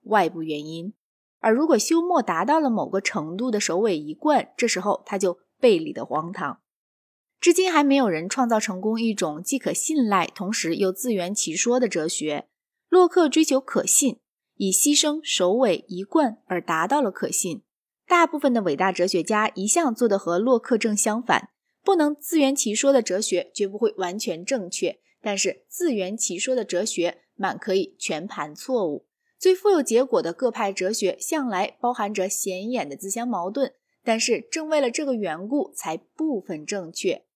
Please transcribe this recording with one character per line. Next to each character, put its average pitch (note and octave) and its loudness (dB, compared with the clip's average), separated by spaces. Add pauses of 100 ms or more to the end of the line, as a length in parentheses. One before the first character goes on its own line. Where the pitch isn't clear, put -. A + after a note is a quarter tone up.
外 G3 2
部 E3 -8
原 D3+ -6
因。 E3 -10 (480)
而 A3 4
如 C#4+ 2
果 D4 4
休 E4 2
谟 F4 2
达 E3+ -2
到 D4 4
了 C#4+ 2
某 F#3+ -2
个 G3 -2
程 E3+ -4
度 B3 -2
的 G#3 0
首 E3+ -2
尾 G3 0
一 D3+ -10
贯， D4 0
这 A#3+ 2
时 G#3 -2
候 G3 -2
他 G3+ -4
就 F#3 0 (220)
背 G#3 6
离 D#3+ -6
得 A2+ -8
荒 D#3 -4
唐。 D3+ -8 (840)
至 F4 8
今 F#4 0
还 D4+ 4
没 C#4 4
有 C4 4
人 E3 -2
创 A#3+ 0
造 A3 2
成 F#3 -4
功 A3 -2
一 A3+ 0
种 E3 -4
既 C4+ -4
可 E3+ -4
信 D4 0
赖， G3 2
同 F#3+ -6
时 E3 -2
又 F#3+ 2
自 A#3 -2
圆 F3+ -2
其 F3 -4
说 A#3+ 2
的 B3 2
哲 E3 -2
学。 D3+ -6 (420)
洛 F4+ 8
克 E4+ 4
追 D#4 4
求 C4+ 2
可 - -2
信， - 2 (380)
以 G3 -2
牺 D4 4
牲 D4+ 0
首 F3+ 0
尾 A3+ 2
一 F3+ -10
贯 B3 0
而 F3+ -4
达 E3 -2
到 C#4+ 2
了 G3+ -2
可 - -6
信。 - -4 (460)
大 F4 4
部 D#4 -2
分 C#4 2
的 A3+ 0
伟 D#3 0
大 F#3+ 2
哲 F3 0
学 F#3+ 0
家 G#3+ -2
一 F#3+ -4
向 C#4+ 2
做 A#3+ 2
得 G3 2
和 F3 -2
洛 A#3 4
克 A3+ -2
正 G#3+ 0
相 A3 0
反， - 0 (340)
不 G4 4
能 D4+ 2
自 D#4+ -2
圆 C#4 4
其 A3+ -2
说 C#4 4
的 B3 6
哲 F#3+ -2
学 F3+ -2
绝 G3+ -2
不 G3 -10
会 A3+ 2
完 F#3 -4
全 F3 -6
正 G#3 -4
确， - -4 (240)
但 G3+ -4
是 - -4
自 E4+ -2
圆 G3 -4
其 F#3 -6
说 B3+ -2
的 A3+ 0
哲 F#3 -2
学 F3 -2 (160)
满 F#3+ -4
可 F#3+ -2
以 F#3+ -2
全 D#3+ -6
盘 D#3 -10
错 A#3 -2
误。 D3 -6 (320)
最 F#4 4
富 G4 2
有 E4+ 6
结 A#3 4
果 B3 0
的 D#4+ -2
各 B3 0
派 G#3 -2
哲 F#3+ -2
学 G#3 0
向 D4+ -2
来 G3+ -2
包 A#3+ 0
含 G#3+ -4
着 G#3 -2
显 G3 -6
眼 G3 -2
的 C#3 -10
自 F#3+ -8
相 A#3 -4
矛 F#3+ -4
盾， C4+ -2 (320)
但 A3+ 0
是 G#3+ 0
正 D#4 -8
为 D#4 2
了 C4 2
这 D4 -4
个 C4+ 2
缘 F#3 -4
故 C4+ -2
才 D#3+ -6
部 C#4+ -4
分 D3+ -10
正 F3+ -6
确。 - -4 (120)